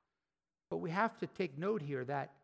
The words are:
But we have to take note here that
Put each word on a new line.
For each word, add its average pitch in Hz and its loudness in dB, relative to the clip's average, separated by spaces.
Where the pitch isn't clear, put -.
But 170 2
we 175 -2
have 214 2
to 170 -2
take 151 -2
note 190 0
here 139 -2
that 139 -2